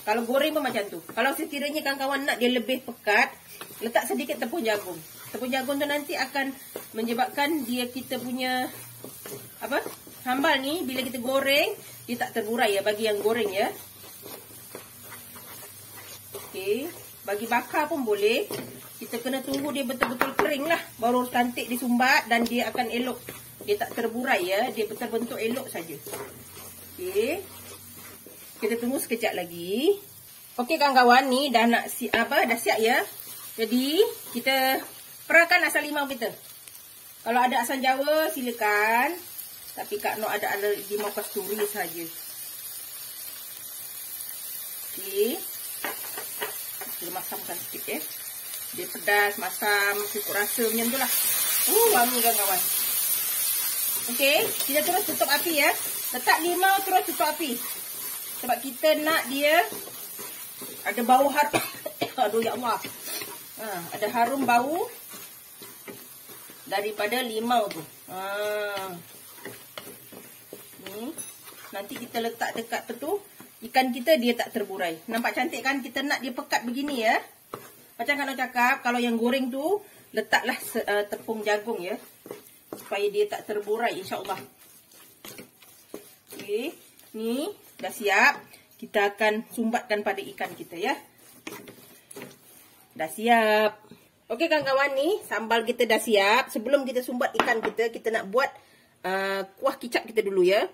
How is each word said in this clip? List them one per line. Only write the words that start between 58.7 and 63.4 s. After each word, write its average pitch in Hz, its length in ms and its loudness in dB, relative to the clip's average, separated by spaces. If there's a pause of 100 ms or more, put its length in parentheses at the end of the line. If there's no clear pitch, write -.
nak 311 320 2
dia 294 320 6 (1200)
ada 202 160 -2
bau 254 240 8
harum. 294 400 4 (280)
<coughs> - 360 -2
Aduh, 226 160 2
ya 226 80 0
Allah. 233 240 0 (800)